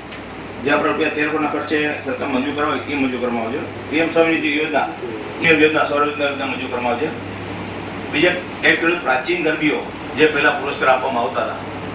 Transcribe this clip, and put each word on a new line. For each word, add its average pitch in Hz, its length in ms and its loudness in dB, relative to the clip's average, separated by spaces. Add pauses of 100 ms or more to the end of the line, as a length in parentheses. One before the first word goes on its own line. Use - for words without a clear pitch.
(640)
જે 139 60 2
આપણે 147 180 2
રૂપિયા 151 220 0
તેર 151 180 0
કરોડના 151 200 0
ખર્ચે 147 300 0 (260)
સરકાર 127 240 -4
મંજુર 139 260 0
કરવા 147 160 0
હોય, 135 180 0
એ 143 60 -4
મંજૂર 127 260 0
કરવામાં 117 260 -2
આવે 127 120 -4
છે. - 320 -8
પી 143 80 0
એમ 165 120 2
સ્વામિનિધિ 160 460 4
યોજના, 151 300 2 (540)
પી 165 80 2
એમ 156 120 6
યોજના, 156 240 4
સૌર 143 180 2
યોજના, 147 220 0
યોજના 139 220 -2
મંજુર 127 240 -6
કરવામાં 123 220 -2
આવે 120 140 -2
છે. - 20 0 (1040)
બીજા 175 220 2 (300)
એક 160 160 4
ખેડૂત 170 220 2
પ્રાચીન 135 400 0
ગરબીઓ 151 360 2 (380)
જે 151 100 8
પહેલા 143 240 4
પુરસ્કાર - 380 0
આપવામાં 131 360 4
આવતા 123 200 0
હતા, - 160 -6 (340)